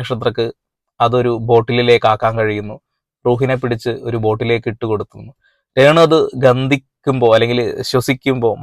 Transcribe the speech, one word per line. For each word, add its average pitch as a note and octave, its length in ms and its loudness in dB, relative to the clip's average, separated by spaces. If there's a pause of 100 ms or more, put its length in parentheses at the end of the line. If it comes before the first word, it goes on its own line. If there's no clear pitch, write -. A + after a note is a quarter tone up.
നക്ഷത്രക്ക് A#2 460 -4 (580)
അതൊരു A#2+ 280 0 (160)
ബോട്ടിലേക്ക് A#2 640 2
ആക്കാൻ A2 280 -2
കഴിയുന്നു. G#2 360 -4 (500)
റൂഹിനെ B2+ 360 0
പിടിച്ച് A#2+ 320 -4 (140)
ഒരു A#2 180 -4
ബോട്ടിലേക്ക് A#2 480 -2
ഇട്ട് A#2 180 -10
കൊടുക്കുന്നു. G#2+ 400 -10 (460)
രേണു D3+ 300 6
അത് D#3+ 100 4 (260)
ഗന്ധിക്കുമ്പോ C3 920 0
അല്ലെങ്കിൽ A#2 240 2 (300)
ശ്വസിക്കുമ്പോ B2+ 600 0 (100)